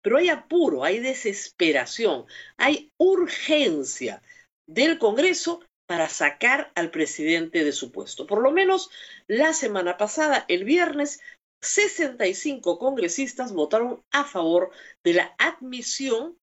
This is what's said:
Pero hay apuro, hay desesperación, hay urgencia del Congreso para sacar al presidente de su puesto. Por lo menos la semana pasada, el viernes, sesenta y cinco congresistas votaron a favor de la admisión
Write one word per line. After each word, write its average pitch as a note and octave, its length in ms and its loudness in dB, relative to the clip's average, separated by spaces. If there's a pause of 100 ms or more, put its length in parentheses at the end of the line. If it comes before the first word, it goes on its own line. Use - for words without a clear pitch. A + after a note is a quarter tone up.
Pero A3+ 160 4
hay F4+ 120 6
apuro, C4+ 540 2
hay F3+ 140 2
desesperación, F#3+ 1300 -2 (320)
hay C#4 400 0
urgencia C#4 1300 0 (440)
del C#4 300 2
Congreso E4 640 0 (240)
para E3 240 -2
sacar B3 640 0
al E3+ 160 -2
presidente D#3+ 760 -2
de D3 80 2
su - 200 -8
puesto. - 340 -10
Por G#3 160 0
lo C4+ 100 4
menos F#4+ 380 2 (380)
la D4+ 260 2
semana G3+ 440 -2
pasada, C#4+ 500 0
el F3+ 160 0
viernes, D4 560 0 (420)
sesenta D4+ 640 -2
y F#3 80 0
cinco A#3+ 460 -4
congresistas C4 720 -2
votaron A#3 500 -2 (100)
a C#4+ 120 2
favor F3 480 0 (320)
de E3+ 100 4
la - 240 0
admisión C4 1040 -4